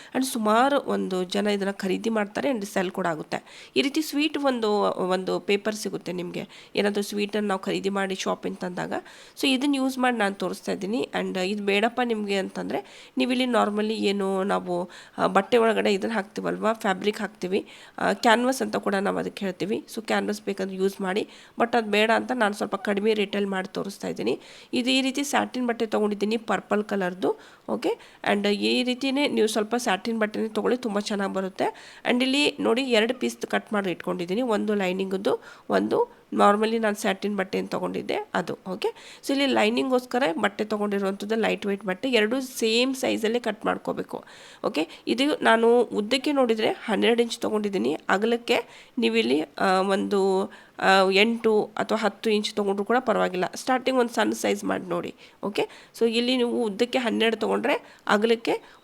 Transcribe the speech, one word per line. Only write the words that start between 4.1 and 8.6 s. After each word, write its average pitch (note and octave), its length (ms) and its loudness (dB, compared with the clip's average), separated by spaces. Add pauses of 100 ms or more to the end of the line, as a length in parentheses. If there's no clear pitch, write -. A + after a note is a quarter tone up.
ಒಂದು, B3 340 0 (160)
ಒಂದು F#3 520 0
ಪೇಪರ್ G3+ 340 0
ಸಿಗುತ್ತೆ F#3+ 380 -6
ನಿಮ್ಗೆ, F3 640 -8
ಏನಾದ್ರೂ G3+ 260 0
ಸ್ವೀಟನ್ನ G#3 460 -2
ನಾವು F#3+ 120 -2
ಖರೀದಿ F#3+ 280 -4
ಮಾಡಿ G3 260 -2
ಶಾಪಿಂದ F#3+ 460 -4